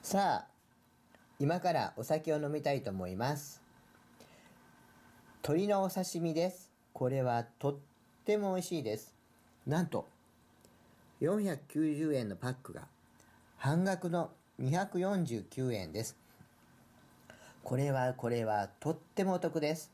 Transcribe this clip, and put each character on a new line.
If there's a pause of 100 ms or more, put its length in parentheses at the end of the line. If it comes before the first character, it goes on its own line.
(120)
さ
あ、 (920)
今
か
ら
お
酒
を
飲
み
た
い
と
思
い
ま
す。 (1800)
鶏
の
お
刺
身
で
す。 (220)
こ
れ
は (140)
と
っ (500)
て
も
美
味
し
い
で
す。 (520)
な
ん
と、 (1120)
四
百
九
十
円
の
パ
ッ
ク
が (680)
半
額
の (260)
二
百
四
十
九
円
で
す。 (1500)
こ
れ
は、
こ
れ
は (120)
と
っ
て
も
お
得
で
す。